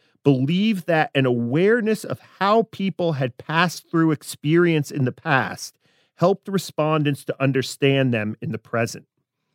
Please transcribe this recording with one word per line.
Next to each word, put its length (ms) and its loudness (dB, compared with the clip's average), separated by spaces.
believed 640 0
that 280 0
an 100 2
awareness 800 0
of 160 -8
how 260 2
people 500 -4
had 240 -4
passed 500 -2
through 220 2
experience 800 0
in 160 -2
the 60 -2
past 640 -4
helped 300 0
respondents 760 -2
to 180 -6
understand 720 0
them 300 -4
in 100 -8
the 60 -8
present. 480 -6